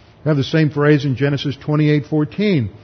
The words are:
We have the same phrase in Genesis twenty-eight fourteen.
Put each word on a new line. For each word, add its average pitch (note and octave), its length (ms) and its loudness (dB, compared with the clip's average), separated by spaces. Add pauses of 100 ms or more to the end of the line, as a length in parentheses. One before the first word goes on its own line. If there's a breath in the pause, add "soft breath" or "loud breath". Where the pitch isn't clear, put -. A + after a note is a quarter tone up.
(240 loud breath)
We C#3+ 40 -2
have D#3 80 2
the C3+ 80 0
same D#3+ 260 0
phrase D3 340 2
in C3+ 120 -2
Genesis C#3 400 -2
twenty-eight D3+ 500 0
fourteen. D3+ 640 -2 (140 loud breath)